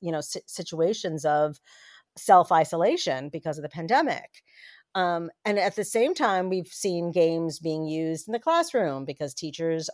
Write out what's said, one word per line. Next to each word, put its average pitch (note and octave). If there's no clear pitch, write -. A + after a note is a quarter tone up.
you E3+
know, D#3
si-, -
situations E3
of D3+
self-isolation E3+
because D#3
of D3
the D3
pandemic. G3+
Um, F3
and G#3
at F#3+
the G#3+
same B3
time, F#3+
we've F#3
seen F3
games E3
being D#3+
used D#3+
in G#3+
the A#3
classroom A#3
because C#3+
teachers D#3+